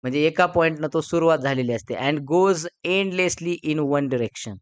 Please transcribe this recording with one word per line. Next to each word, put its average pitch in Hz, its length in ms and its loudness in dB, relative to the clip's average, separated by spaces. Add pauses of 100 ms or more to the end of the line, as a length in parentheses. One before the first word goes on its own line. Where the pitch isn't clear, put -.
म्हणजे 127 180 -2
एका 160 260 4
पॉइंटनं 160 480 0
तो 160 60 2
सुरुवात 165 380 2
झालेली 131 340 0
असते 113 220 -4
and 135 240 -2
goes 165 480 2 (200)
endlessly 180 680 -2 (120)
in 151 120 0
one 143 260 0
direction. 117 580 -4